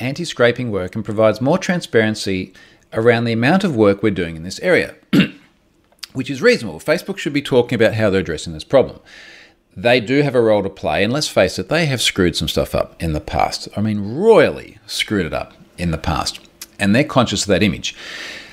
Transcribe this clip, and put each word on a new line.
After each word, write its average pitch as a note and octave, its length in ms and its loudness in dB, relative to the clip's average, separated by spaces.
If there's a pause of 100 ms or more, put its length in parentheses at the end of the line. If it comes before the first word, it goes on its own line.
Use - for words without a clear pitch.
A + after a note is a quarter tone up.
anti-scraping B2 680 0
work F#2 260 -6
and A2 100 -6
provides G#2+ 340 2
more C#3 180 2
transparency A2 960 -2 (400)
around A#2 320 2
the A#2 80 -2
amount B2+ 320 2
of F3+ 100 0
work G#2 300 4
we're A2 60 2
doing E2+ 260 -2
in D#2+ 80 -12
this F#2+ 160 -10
area," D#3 360 0 (180)
<clears throat> - 960 -4
which B2+ 180 -6
is C3+ 120 -8
reasonable. C3+ 400 0
Facebook F3+ 360 -4
should - 140 -6
be C#3+ 100 -2
talking B2 360 2
about G#2+ 160 4
how A2 160 2
they're F#2+ 100 2
addressing E2 320 -6
this D#2 140 -12
problem. B2 340 2 (760)
They A#2+ 240 2
do C3 220 2
have C3+ 120 -2
a B2 60 4
role G#2+ 200 4
to F#2+ 80 -4
play, F2 360 -2
and A#2 80 -2
let's D3 160 -4
face - 280 2
it, F#2 120 -6
they E3 160 0
have C3+ 160 -2
screwed - 340 2
some D#2 140 -4
stuff - 260 -2
up - 260 -4
in E2 120 -2
the D2 80 -4
past. - 560 -4
I G#2 40 -2
mean, G#2 340 -4
royally C#3+ 720 2
screwed - 380 -2
it C#2+ 80 -6
up - 200 -8 (240)
in F2 140 -2
the D#2 60 -2
past, - 440 -4 (360)
and G2+ 160 2
they're B2 120 4
conscious A2 380 0
of - 40 -8
that F#2 160 2
image. C2 320 -2 (580)